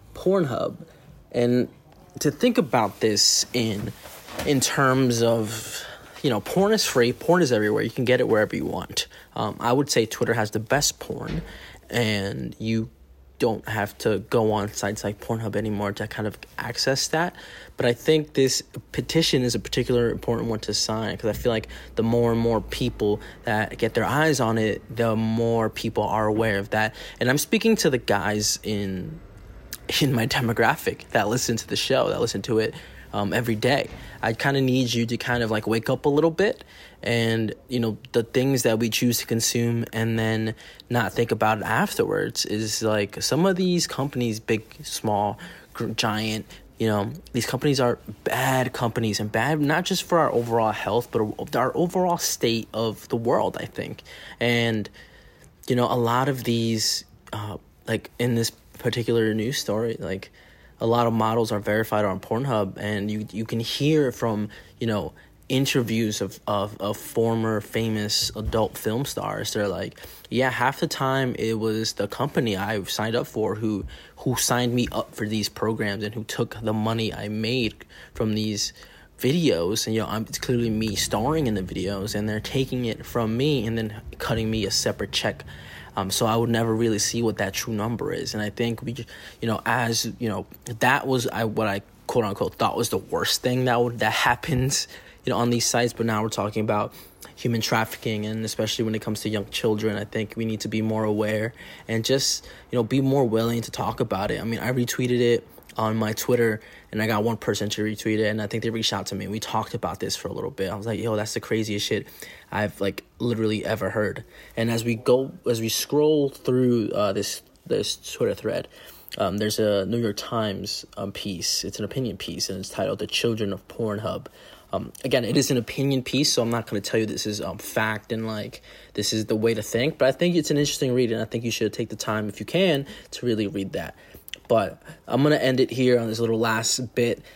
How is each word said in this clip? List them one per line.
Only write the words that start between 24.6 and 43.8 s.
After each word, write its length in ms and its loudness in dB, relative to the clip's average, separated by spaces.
the 200 2
more 560 2
people 320 -2
are 240 0
aware 320 2
of 100 -6
that. 240 2
And 80 2
I'm 120 4
speaking 380 4
to 120 4
the 80 2
guys 640 0
in, 580 -4
in 140 4
my 120 2
demographic 840 0
that 180 2
listen 300 0
to 100 -8
the 80 -4
show, 320 2
that 140 0
listen 200 -2
to 180 2
it, 140 0
um, 220 -2
every 220 0
day. 340 0
I 100 0
kinda 300 2
need 320 2
you 120 2
to 120 -2
kind 260 0
of, 80 0
like, 160 0
wake 220 0
up 160 0
a 40 6
little 220 4
bit 320 0
and, 500 2
you 140 0
know, 160 0
the 100 4
things 400 2
that 160 4
we 100 2
choose 280 2
to 80 -4
consume 640 0
and 260 0
then 380 0
not 220 0
think 220 0
about 240 2
it 80 -6
afterwards 800 0
is, 360 -2
like, 400 0
some 240 2
of 120 4
these 280 2